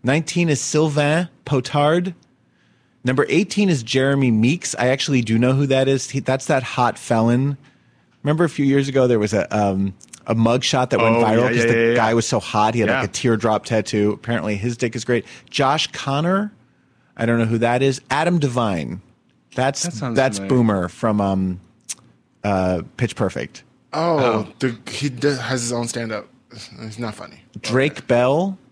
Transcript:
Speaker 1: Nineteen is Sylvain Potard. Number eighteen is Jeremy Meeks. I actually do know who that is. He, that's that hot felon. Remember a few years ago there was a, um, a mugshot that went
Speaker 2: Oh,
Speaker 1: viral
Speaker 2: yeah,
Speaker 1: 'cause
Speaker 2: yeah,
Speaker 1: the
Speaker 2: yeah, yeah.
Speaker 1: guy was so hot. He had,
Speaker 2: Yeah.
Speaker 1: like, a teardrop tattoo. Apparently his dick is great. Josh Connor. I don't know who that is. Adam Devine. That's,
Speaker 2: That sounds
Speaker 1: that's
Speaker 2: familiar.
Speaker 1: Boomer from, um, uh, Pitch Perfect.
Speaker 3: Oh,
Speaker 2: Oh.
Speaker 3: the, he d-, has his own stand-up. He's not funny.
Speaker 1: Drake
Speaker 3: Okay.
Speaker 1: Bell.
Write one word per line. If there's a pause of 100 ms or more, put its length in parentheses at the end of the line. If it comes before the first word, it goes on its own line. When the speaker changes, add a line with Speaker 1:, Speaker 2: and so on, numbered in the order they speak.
Speaker 1:
Nineteen
is
Sylvain (180)
Potard. (880)
Number
eighteen
is
Jeremy
Meeks.
I
actually
do
know
who
that
is.
He,
that's
that
hot
felon. (680)
Remember
a
few
years
ago
there
was
a, (100)
um, (320)
a
mugshot
that
went
Speaker 2:
Oh,
Speaker 1:
viral
Speaker 2:
yeah,
Speaker 1:
'cause
Speaker 2:
yeah,
Speaker 1:
the
Speaker 2:
yeah,
yeah.
Speaker 1:
guy
was
so
hot.
He
had,
Speaker 2:
Yeah.
Speaker 1:
like,
a
teardrop
tattoo.
Apparently
his
dick
is
great. (240)
Josh
Connor. (680)
I
don't
know
who
that
is.
Adam
Devine. (540)
That's,
Speaker 2:
That
sounds
Speaker 1:
that's
Speaker 2:
familiar.
Speaker 1:
Boomer
from,
um, (840)
uh, (160)
Pitch
Perfect. (300)
Speaker 3:
Oh,
Speaker 2:
Oh. (100)
Speaker 3:
the, (140)
he
d-,
has
his
own
stand-up. (560)
He's
not
funny. (220)
Speaker 1:
Drake
Speaker 3:
Okay.
Speaker 1:
Bell. (140)